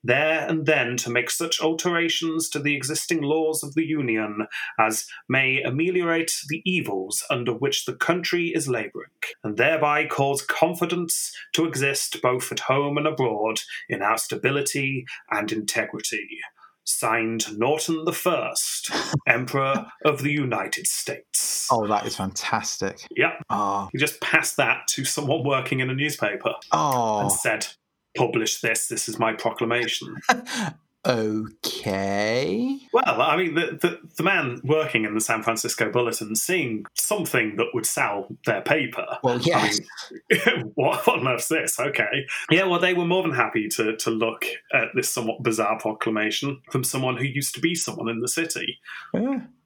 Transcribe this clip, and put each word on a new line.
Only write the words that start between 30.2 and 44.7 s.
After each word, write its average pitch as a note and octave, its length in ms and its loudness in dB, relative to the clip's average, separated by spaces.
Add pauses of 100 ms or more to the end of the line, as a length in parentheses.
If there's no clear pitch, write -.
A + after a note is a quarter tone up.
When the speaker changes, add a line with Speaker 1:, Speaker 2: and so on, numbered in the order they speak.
Speaker 2:
<laughs> - 0 - (760)
Okay. A2 1700 0 (120)
Speaker 1:
Well, - 300 4
I D#3 160 4
mean, E3+ 180 0
the, D3+ 260 0
the, E3+ 180 2 (180)
the D#3+ 60 -2
man D#3 400 2
working C#3 420 2
in G#2 100 -2
the A2 60 2
San A2+ 220 0
Francisco A2+ 480 0
Bulletin, A#2 440 0
seeing A#2+ 500 0 (100)
something A#2+ 600 0
that A2+ 180 2
would A2+ 120 -2
sell G2+ 420 0 (180)
their G#2 160 2
paper. D3 440 0 (180)
Speaker 2:
Well, B2 160 4
yes. - 400 4 (520)
Speaker 1:
I - 260 6
mean, G#2+ 140 -4
<laughs> - 40 -16
what - 320 2
on - 200 2
earth's A#2+ 200 0
this? - 320 0
Okay. C3 460 0 (260)
Yeah, F#3 140 6
well, F3 140 2
they F3+ 140 4
were F3 120 2
more F3+ 180 4
than E3 100 0
happy A2 360 2
to, A2 260 0
to - 140 -2
look A2+ 360 -2 (280)